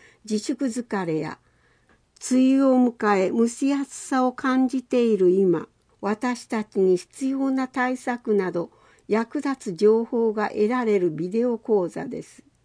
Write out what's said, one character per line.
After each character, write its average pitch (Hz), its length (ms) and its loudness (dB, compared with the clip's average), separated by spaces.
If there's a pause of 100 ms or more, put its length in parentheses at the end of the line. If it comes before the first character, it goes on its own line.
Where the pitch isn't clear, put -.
(240)
自 214 140 -4
粛 277 300 -4
疲 220 360 -6
れ 160 140 -2
や、 156 200 -8 (920)
梅 254 100 4
雨 269 220 4
を 262 140 4
迎 233 420 2
え 185 120 2
蒸 233 160 2
し 269 280 -2
暑 277 180 -6
さ 254 340 -2
を 247 60 -2
感 262 360 0
じ 262 140 -4
て 240 220 0
い 226 140 4
る 185 100 4
今、 180 400 2 (320)
私 214 460 -4
た 214 180 -4
ち - 160 -4
に 185 160 4
必 - 300 -10
要 269 240 -2
な 262 180 -2
対 254 300 -2
策 240 340 -4
な 185 200 0
ど、 170 180 -6 (360)
役 233 360 -2
立 254 320 -6
つ - 20 -8
情 220 300 4
報 226 260 0
が 208 160 -2
得 208 180 0
ら 247 200 -2
れ 208 120 2
る 180 120 2
ビ 156 180 -6
デ 226 160 0
オ 240 140 -2
講 196 300 0
座 - 180 -10
で - 160 -10
す。 - 200 -20 (220)